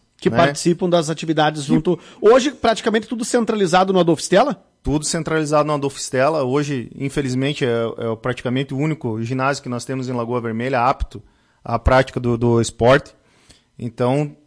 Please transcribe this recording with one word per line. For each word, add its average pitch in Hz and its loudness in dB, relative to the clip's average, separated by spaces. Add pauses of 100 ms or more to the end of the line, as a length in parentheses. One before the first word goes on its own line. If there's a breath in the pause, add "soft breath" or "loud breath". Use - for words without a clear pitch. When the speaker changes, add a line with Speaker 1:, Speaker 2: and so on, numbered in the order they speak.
(240)
Speaker 1:
Que 185 4
Speaker 2:
né? 113 -2
Speaker 1:
participam 170 0
das 170 2
atividades 156 0
junto. 156 0 (200 loud breath)
Hoje, 247 6
praticamente 220 -2
tudo 233 -8
centralizado 196 2
no 185 4
Adolfo 165 2
Stella? 226 2 (180)
Speaker 2:
Tudo 151 -2
centralizado 156 0
no 151 0
Adolfo 139 -4
Stella. 143 0
Hoje, 139 -2
infelizmente, 135 -4
é, 131 0
é 117 -2
praticamente 127 -4
o 131 -6
único 135 -4
ginásio 131 -2
que - -12
nós 123 -8
temos 131 -8
em 127 -6
Lagoa 120 -4
Vermelha 117 -4
apto 123 -2 (400)
à 117 -4
prática 131 2
do, 120 0
do 117 4
esporte. 120 2 (640 soft breath)
Então, 131 -2 (120)